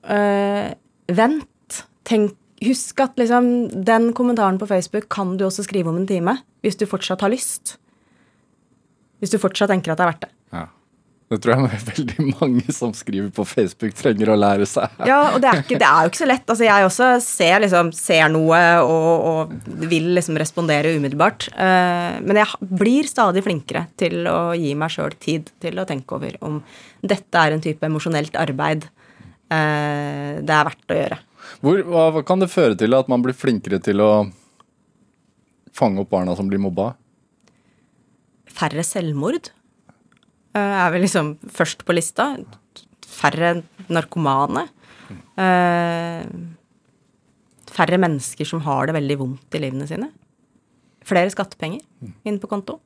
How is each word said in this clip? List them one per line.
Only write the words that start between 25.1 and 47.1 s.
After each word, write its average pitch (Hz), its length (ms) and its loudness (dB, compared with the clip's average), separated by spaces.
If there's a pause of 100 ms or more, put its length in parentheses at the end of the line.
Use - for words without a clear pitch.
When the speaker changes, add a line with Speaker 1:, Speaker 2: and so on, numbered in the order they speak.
Speaker 1:
tid 156 280 -4 (120)
til - 180 -6
å 185 80 -6
tenke 139 300 -8
over 139 260 -10
om 151 180 -6 (400)
dette 190 380 -2
er 156 160 2
en 156 60 -4
type 156 200 -4
emosjonelt 156 560 -2
arbeid, 151 480 -4 (640)
eh, 147 880 -4
det 151 160 -2
er 151 140 2
verdt - 240 -10
å 160 80 0
gjøre. - 220 -6 (400)
Speaker 2:
Hvor, 175 240 4
hva, 165 280 4
hva 156 100 0
kan 185 160 2
det 175 100 0
føre 120 280 4
til 113 160 4
at 131 160 2
man 123 120 2
blir 127 140 0
flinkere 98 460 -2
til 101 200 2
å 107 80 6 (1600)
fange 98 300 0
opp - 100 -6
barna 90 240 0
som 98 120 -4
blir 98 120 -2
mobba? 98 320 -2 (1600)
Speaker 1:
Færre 156 320 -4
selvmord, 170 640 -4 (1040)
eh, 202 220 -2 (100)
er 170 80 2
vel 180 120 2
liksom 151 300 0 (140)
først - 380 -4
på 175 80 2
lista. 226 380 -2 (760)
Færre 160 480 0 (340)
narkomane. 143 760 -2 (720)
Eh, 170 880 0 (1500)